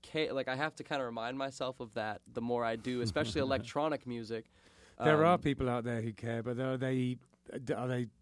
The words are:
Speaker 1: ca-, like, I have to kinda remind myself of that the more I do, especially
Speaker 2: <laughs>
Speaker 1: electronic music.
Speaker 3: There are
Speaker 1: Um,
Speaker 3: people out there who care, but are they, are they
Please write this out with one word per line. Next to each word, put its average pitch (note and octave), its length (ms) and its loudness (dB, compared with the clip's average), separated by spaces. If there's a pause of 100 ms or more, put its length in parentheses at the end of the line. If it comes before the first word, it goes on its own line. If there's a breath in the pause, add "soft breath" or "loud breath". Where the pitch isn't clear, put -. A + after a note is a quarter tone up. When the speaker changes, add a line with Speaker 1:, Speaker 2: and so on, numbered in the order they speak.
Speaker 1:
ca-, - 300 -2
like, C3 160 -2
I C3 80 -2
have D3+ 200 -2
to C#3 80 -12
kinda C#3 200 -2
remind A#2 340 -4
myself C3+ 420 -4
of A#2 140 -10
that G#2+ 280 -2 (100)
the A#2+ 80 -4
more A#2+ 240 0
I A2+ 120 0
do, B2 240 -2
especially A#2+ 400 0
Speaker 2:
<laughs> - 20 4
Speaker 1:
electronic C3+ 640 0
music. A2+ 440 -6 (520 soft breath)
Speaker 3:
There D#3 220 8
are F3+ 100 10
Speaker 1:
Um, E3+ 60 2
Speaker 3:
people C3+ 300 2
out A#2+ 140 0
there A#2 180 0
who A2+ 100 -2
care, A#2 300 -4
but A#2+ 160 -2
are C3 180 0
they, B2+ 420 0 (560)
are B2+ 140 0
they B2 200 0 (140)